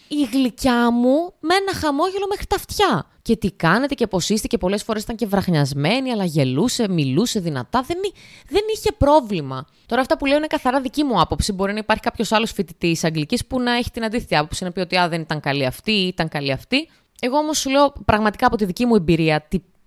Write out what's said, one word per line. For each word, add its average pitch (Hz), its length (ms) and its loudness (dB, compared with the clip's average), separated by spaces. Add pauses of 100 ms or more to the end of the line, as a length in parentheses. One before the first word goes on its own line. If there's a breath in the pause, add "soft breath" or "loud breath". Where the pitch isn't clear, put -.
η 294 240 -2
γλυκιά 240 600 2
μου 262 480 2
με 320 220 0
ένα 392 180 -4
χαμόγελο 359 500 -2
μέχρι 403 160 -6
τα 403 100 -2
αυτιά. 320 500 0 (160)
Και 226 140 0
τι 214 160 -2
κάνετε 240 420 0
και 240 140 0
πώς 175 220 -2
είστε, 214 180 0
και 226 100 0
πολλές 190 260 -2
φορές 220 180 -4
ήταν 240 140 -8
και 226 100 -4
βραχνιασμένη, 180 880 0
αλλά 202 140 0
γελούσε, 156 640 0
μιλούσε 165 500 0
δυνατά, 165 480 -2
δεν 339 100 -4
εί-, 381 160 -4 (360 loud breath)
δεν 349 120 2 (140)
είχε 415 160 -2
πρόβλημα. 208 720 2 (200 soft breath)
Τώρα 240 160 2
αυτά 262 160 -6
που 285 80 -6
λέω 277 120 4
είναι 302 100 0
καθαρά 277 340 0
δική 269 220 -4
μου 226 180 2
άποψη, 156 320 0
μπορεί 196 200 -2
να 214 60 -4
υπάρχει 214 240 -2
κάποιος 226 280 -4
άλλος 220 200 2
φοιτητής 170 520 -2
αγγλικής 160 420 -2
που 262 140 -6
να 240 120 0
έχει 240 200 -2
την 233 120 -6
αντίθετη 220 320 -2
άποψη, 151 280 -2
να 180 80 -4
πει 190 80 -8
ότι, 180 180 -2
"Α, 180 100 4
δεν 165 140 -4
ήταν 156 180 -6
καλή 139 260 -2
αυτή, 127 260 -4
ήταν 180 360 0
καλή 143 240 -4
αυτή". 262 380 -4 (320 soft breath)
Εγώ 254 160 -2
όμως 302 200 -2
σου - 120 -4
λέω 277 240 4 (120)
πραγματικά 214 420 2
από 233 100 2
τη 208 80 0
δική 185 200 -2
μου 233 100 4
εμπειρία, 160 520 2
τι 185 140 -2 (260)